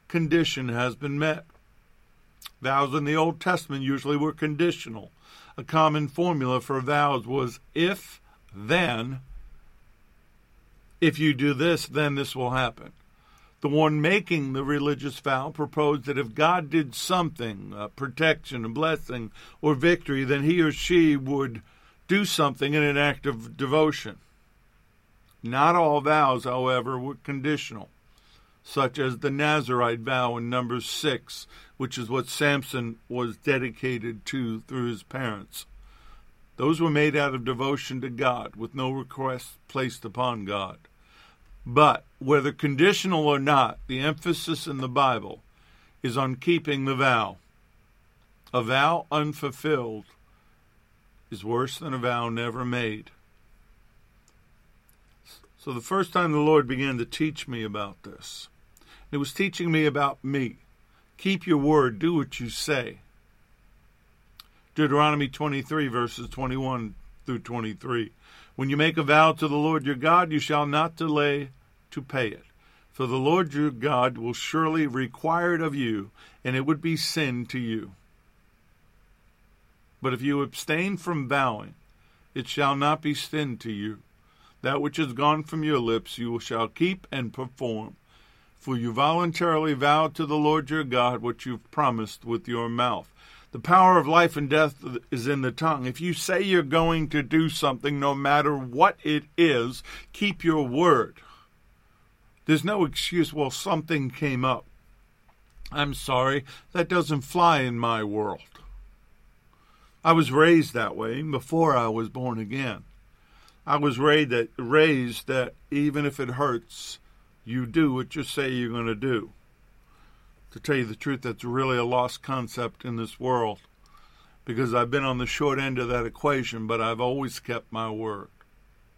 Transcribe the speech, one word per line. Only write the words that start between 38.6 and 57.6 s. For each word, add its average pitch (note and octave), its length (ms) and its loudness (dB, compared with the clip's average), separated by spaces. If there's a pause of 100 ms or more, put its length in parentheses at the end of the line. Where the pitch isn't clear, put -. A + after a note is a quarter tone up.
no C3 160 -2
request C3 600 -6 (180)
placed C3 340 -6
upon A#2 400 -4
God. G2 360 -6 (840)
But C3 380 6 (160)
whether C#3 320 2
conditional D#3 760 2
or C#3+ 140 4
not, C3+ 480 4
the B2+ 120 -6
emphasis D#3+ 680 -4
in C#3 120 -6
the C3 100 -4
Bible B2 520 0 (600)
is A#2+ 140 -2
on C3 180 0
keeping D3 480 0
the C3+ 120 0
vow. A#2+ 420 2 (1160)
A B2 80 0
vow C#3 480 2
unfulfilled C#3+ 960 -4 (1200)
is G2+ 160 -14
worse B2 320 -2
than D#3 160 -8
a C3 40 -6
vow A#2+ 300 -2
never A#2+ 380 -4
made. A#2 440 -4 (2500)
So - 140 -12
the B2 80 -6
first F#3 320 -2
time F3 220 0
the D3 60 2
Lord D3+ 280 6
began C3 300 -2
to A#2 80 -4
teach D#3 420 -4
me A#2 160 -6